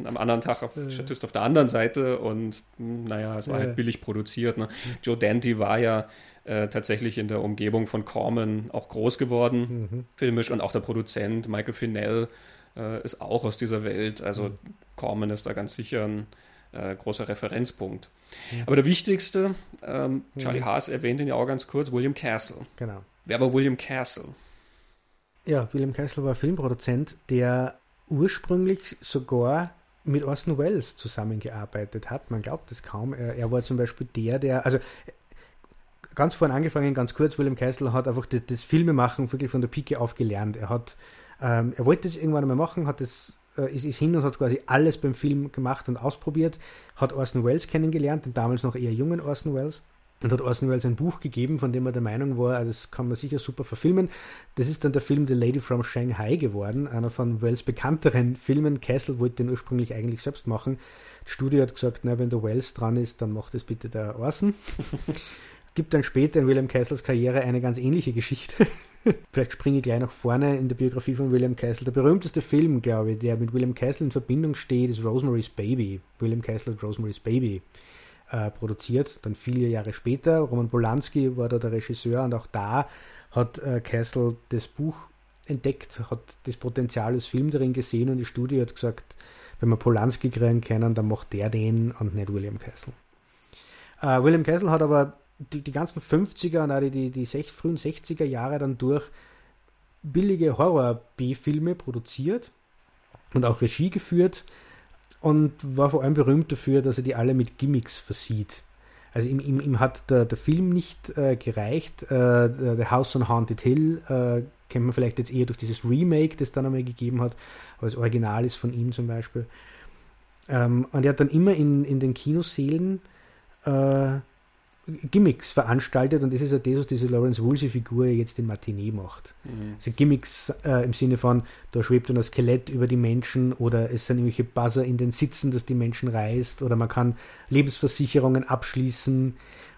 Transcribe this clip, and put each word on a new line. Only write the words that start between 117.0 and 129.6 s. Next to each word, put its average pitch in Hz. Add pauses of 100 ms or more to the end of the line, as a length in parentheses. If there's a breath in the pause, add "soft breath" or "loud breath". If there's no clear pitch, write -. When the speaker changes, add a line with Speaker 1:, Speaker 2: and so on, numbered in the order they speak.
Speaker 2:
hat, 120 (420 loud breath)
aber 113
das -
Original 117
ist 123
von 123
ihm 120
zum 120
Beispiel. 117 (1040 loud breath)
Ähm, 123
und 135
er 143
hat 139
dann 143
immer 180
in, 147
in 139
den 131
Kinosälen, 165 (640 soft breath)
äh, 135 (920)
Gimmicks 190
veranstaltet 131
und 131
das 127
ist 139
ja 139
das, 131
was 139
diese 123
Lawrence 120
Woolsey-Figur 123
jetzt 117
in 117
Matinee 104
macht. -
Speaker 1:
Mhm. 107